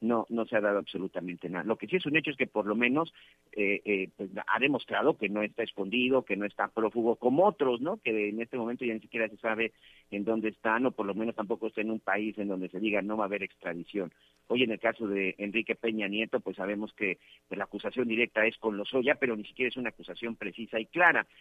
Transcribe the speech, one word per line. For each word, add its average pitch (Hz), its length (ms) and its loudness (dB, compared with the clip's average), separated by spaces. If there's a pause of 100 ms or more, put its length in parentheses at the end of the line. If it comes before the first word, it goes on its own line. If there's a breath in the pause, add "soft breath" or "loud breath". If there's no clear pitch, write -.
no, 113 280 2
no 117 180 0
se 120 100 0
ha 107 40 4
dado 101 180 4
absolutamente 90 680 -6
nada. 87 160 -4
Lo 107 120 0
que 117 100 -8
sí 180 100 0
es 180 100 -4
un 147 100 2
hecho 156 140 0
es 135 60 -8
que 131 100 0
por 104 200 -2
lo 104 80 0
menos, 127 380 2 (400 loud breath)
eh, 101 320 0
eh, 95 320 0
pues, 98 140 -6 (160)
ha 110 120 2
demostrado 127 580 2
que 104 140 -2
no 107 120 0
está 104 200 -2
escondido, 120 600 0
que 98 120 -4
no 104 80 -2
está 101 240 -2
prófugo, 113 480 0
como 135 300 6
otros, 131 340 2
¿no? 175 180 -2
Que 110 300 0
en 107 140 -2
este 123 160 -6
momento 120 260 -4
ya 113 100 -2
ni 107 60 -6
siquiera 113 280 -2
se 104 100 -16
sabe 110 340 0 (380 loud breath)
en 101 140 -2
dónde 110 260 2
están, 113 360 2
o 123 60 2
por 107 140 -4
lo 98 80 -2
menos 113 200 -2
tampoco 110 320 -2
está 110 140 -6
en 107 100 -2
un 110 100 -2
país 104 380 -2
en 101 100 -2
donde 92 200 -2
se 92 120 -8
diga 104 200 2
no 107 160 -2
va 107 80 0
a - 20 0
haber 98 160 -4
extradición. 87 720 -6 (360 soft breath)
Hoy 123 140 2
en 113 80 4
el 104 100 -4
caso 113 260 0
de 98 300 0
Enrique 104 380 -2
Peña 110 340 -2
Nieto, 110 320 -2
pues 95 160 -6
sabemos 104 380 -4
que, 95 240 -2 (320 loud breath)
que 95 60 -8
la 98 80 -4
acusación 110 440 -4
directa 110 380 2
es 113 100 0
con 104 220 -2
Lozoya, 131 380 2
pero 120 200 0
ni 104 80 -8
siquiera 127 240 -4
es - 80 -6
una 120 140 -4
acusación 110 460 -8
precisa 110 440 -6
y 110 60 -4
clara. 156 400 4 (140 loud breath)